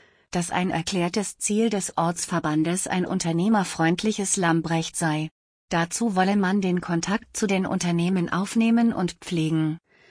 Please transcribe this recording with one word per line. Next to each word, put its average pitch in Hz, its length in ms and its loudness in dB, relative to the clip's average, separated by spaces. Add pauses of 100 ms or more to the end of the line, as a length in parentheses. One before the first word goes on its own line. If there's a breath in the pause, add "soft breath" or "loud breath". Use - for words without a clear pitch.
(300 soft breath)
dass 175 200 -4
ein 185 200 -2
erklärtes 175 640 -2
Ziel 220 320 0
des 202 300 -2
Ortsverbandes 165 880 0
ein 180 180 -2
unternehmerfreundliches 180 1300 0
Lambrecht 165 580 0
sei. 156 320 -2 (420)
Dazu 185 460 0
wolle 190 200 2
man 196 240 2
den 180 200 0
Kontakt 175 560 -2
zu 220 100 0
den 190 180 0
Unternehmen 175 640 0
aufnehmen 226 640 2
und 175 280 -2
pflegen, 160 580 0 (320 soft breath)